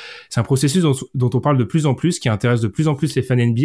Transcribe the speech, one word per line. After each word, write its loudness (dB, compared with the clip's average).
c'est -2
un 2
processus 0
dont, 2
dont 0
on 2
parle 2
de 2
plus 0
en 2
plus, -2
qui -4
intéresse 2
de -2
plus 0
en 0
plus -4
les 0
fans 0
N 2
B 0